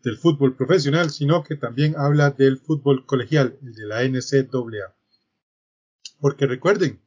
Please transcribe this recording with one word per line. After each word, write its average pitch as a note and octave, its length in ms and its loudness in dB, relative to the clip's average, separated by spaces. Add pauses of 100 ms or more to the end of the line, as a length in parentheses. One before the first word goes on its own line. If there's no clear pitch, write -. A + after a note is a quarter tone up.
del A2 160 -4
fútbol C#3 400 2
profesional, D3 540 0
sino D3+ 320 0
que D#3 120 -8
también C#3 400 -2
habla D3 360 2
del C3+ 260 2
fútbol C#3 480 -2
colegial, C3 560 -2
el A#2+ 140 -18
de G#2+ 100 -14
la G#2+ 160 -4
N C3 220 -2
C C#3 180 0
doble A#2 400 -6
A. F#2+ 140 -14 (1200)
Porque C#3 280 0
recuerden, D#3+ 600 0